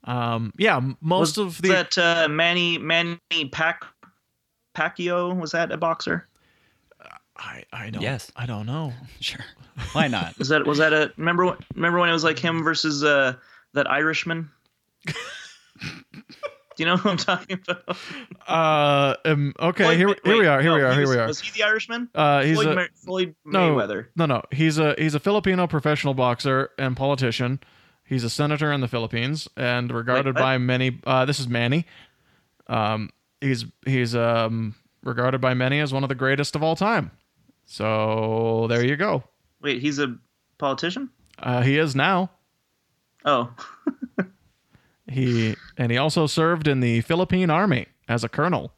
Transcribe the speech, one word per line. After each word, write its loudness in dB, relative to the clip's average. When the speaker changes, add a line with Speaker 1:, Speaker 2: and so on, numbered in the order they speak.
Speaker 1:
Um, -4
yeah, 2
m-, -4
most 2
Speaker 2:
Was -4
Speaker 1:
of 0
the 4
Speaker 2:
that, 2
uh, 4
Manny, 2
Manny 0
Pac-, -2
Pacquiao, -2
was -8
that -2
a -6
boxer? -4
Speaker 1:
I, -14
I -12
don't, -8
Speaker 3:
Yes. -6
Speaker 1:
I -8
don't -6
know. -6
Speaker 3:
<laughs> -20
Sure. -8
Why 2
not? -2
Speaker 2:
<laughs> -20
Was -4
that, 4
was 2
that 6
a, 2
remember 2
when, 0
remember 0
when 4
it 2
was, 0
like, 2
him -2
versus, 0
uh, 4
that 0
Irishman? -2
<laughs> -
Do -14
you 0
know 2
who 0
I'm 0
talking -4
about? -8
Speaker 1:
Uh, 2
um, 2
okay, 0
Speaker 2:
Floyd 4
Speaker 1:
here, 4
Speaker 2:
May-, 2
Speaker 1:
here 4
we 6
Speaker 2:
wait, 6
Speaker 1:
are, 4
here 4
Speaker 2:
no, 4
Speaker 1:
we 4
are, 4
Speaker 2:
he 4
Speaker 1:
here 4
Speaker 2:
was, 4
Speaker 1:
we 4
are. 2
Speaker 2:
was -6
he -12
the -2
Irishman? -2
Speaker 1:
Uh, 4
he's 4
Speaker 2:
Floyd 2
Speaker 1:
a 2
Speaker 2:
May-, 0
Floyd -4
Speaker 1:
no, 2
Speaker 2:
Mayweather. -2
Speaker 1:
no, 2
no. 0
He's 2
a, 2
he's 0
a 0
Filipino 0
professional 0
boxer 0
and -2
politician. 0
He's -2
a -2
senator 0
in 0
the -2
Philippines -4
and -2
regarded -2
Speaker 2:
Wait, 2
what? 4
Speaker 1:
by 2
many. 0
Uh, 2
this -2
is -6
Manny. 0
Um, -2
he's, 0
he's, 0
um, 0
regarded 0
by 2
many 0
as -2
one 0
of -4
the -2
greatest 0
of -2
all 2
time. 0
So 0
there 2
you 2
go. -2
Speaker 2:
Wait, -2
he's -2
a -2
politician? -4
Speaker 1:
Uh, 0
he 4
is 0
now. 2
Speaker 2:
Oh. 2
<laughs> -2
Speaker 1:
He, 0
and 0
he 2
also 2
served 2
in 2
the 2
Philippine 0
Army 2
as 0
a -4
colonel. -2